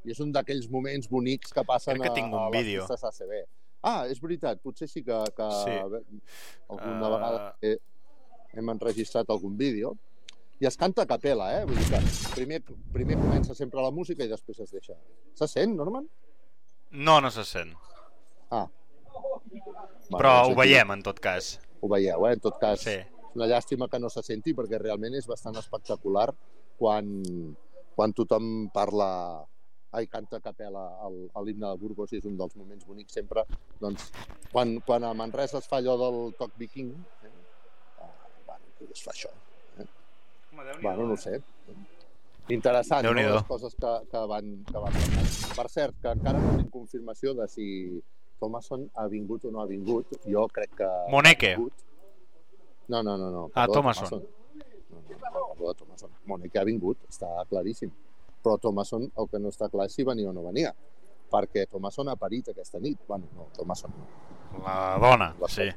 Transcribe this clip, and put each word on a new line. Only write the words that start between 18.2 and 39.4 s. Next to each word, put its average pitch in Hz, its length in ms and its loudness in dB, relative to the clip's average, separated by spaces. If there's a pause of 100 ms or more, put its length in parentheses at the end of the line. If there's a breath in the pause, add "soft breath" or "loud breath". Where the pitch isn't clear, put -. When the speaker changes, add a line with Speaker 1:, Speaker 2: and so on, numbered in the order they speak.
Speaker 1:
Ah. 113 160 0 (1400)
Speaker 2:
Però - 0 -
Speaker 1:
Bueno, 135 220 8
Speaker 2:
ho 123 160 12
Speaker 1:
doncs 127 60 6
aquí 127 80 6
Speaker 2:
veiem, 131 320 12
en 98 100 -2
tot 98 180 -2
cas. 92 380 0 (220)
Speaker 1:
Ho 107 80 0
veieu, 98 400 6
eh? 123 40 8
En 110 80 2
tot 107 180 0
cas, 107 220 4
Speaker 2:
Sí. 113 100 -2
Speaker 1:
és 95 160 -2 (280)
una 117 120 0
llàstima 123 440 2
que 127 80 -2
no 120 100 -2
se 113 140 -4
senti 113 320 -2
perquè 113 260 -2
realment 107 340 -2
és 139 120 -4
bastant 113 300 -6
espectacular 107 760 0 (460)
quan, 98 800 0 (380)
quan 107 200 4
tothom 113 580 2
parla, 92 720 0 (480)
ai, 113 140 -2
canta 110 300 -8
a 107 40 -8
capella 98 460 -8 (200)
el, 90 240 -10 (140)
l'himne 104 240 -4
de 95 80 -4
Burgos 104 360 -6
i 110 60 -6
és 92 60 -8
un 101 120 -6
dels 92 200 -4
moments 98 300 -12
bonics 101 260 -16
sempre. 110 320 0 (360)
Doncs, 101 300 -4 (420)
quan, 120 280 2
quan 120 240 2
a 117 80 -2
Manresa 127 460 -2
es - 100 -6
fa 139 140 0
allò 127 160 4
del 120 400 0
toc 113 180 -6
viking, 123 380 -8 (300)
eh? 107 60 -12 (720)
Ah, - 120 -12 (340)
bueno, - 180 -10 (280)
es - 100 -10
fa - 80 -8
això, - 180 -8 (500)